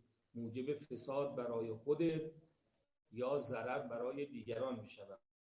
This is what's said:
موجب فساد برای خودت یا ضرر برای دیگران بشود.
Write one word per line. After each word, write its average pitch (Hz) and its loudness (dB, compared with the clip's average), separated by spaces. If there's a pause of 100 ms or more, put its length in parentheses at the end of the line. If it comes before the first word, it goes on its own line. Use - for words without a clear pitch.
(340)
موجب 120 -2
فساد 139 -2
برای 117 0
خودت 156 4 (800)
یا 127 2
ضرر 127 0
برای 123 -2
دیگران 117 -2
بشود. 101 -12 (380)